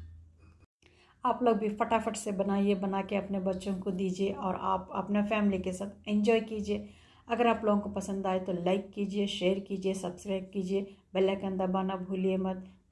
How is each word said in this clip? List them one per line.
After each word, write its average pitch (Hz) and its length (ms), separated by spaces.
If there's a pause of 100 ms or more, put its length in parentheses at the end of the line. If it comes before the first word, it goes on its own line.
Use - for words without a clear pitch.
(1200)
आप 240 180
लोग 226 160
भी 214 120
फटाफट 226 460
से 208 160
बनाइए, 196 440
बना 190 260
के 202 140
अपने 190 260
बच्चों 190 340
को 196 160
दीजिए 190 400
और 185 300
आप 190 320
अपने 202 300
फैमिली 208 340
के 180 140
साथ 202 360
एंजॉय 208 340
कीजिए। 208 460 (400)
अगर 233 180
आप 226 180
लोगों 208 160
को 202 100
पसंद 190 360
आए 185 140
तो 185 140
लाइक 180 360
कीजिए, 202 380
शेयर 190 320
कीजिए, 190 340
सब्सक्राइब 185 580
कीजिए, 196 280 (340)
बेल 190 140
आइकन 196 300
दबाना 190 400
भूलिए 190 400
मत। 185 260 (280)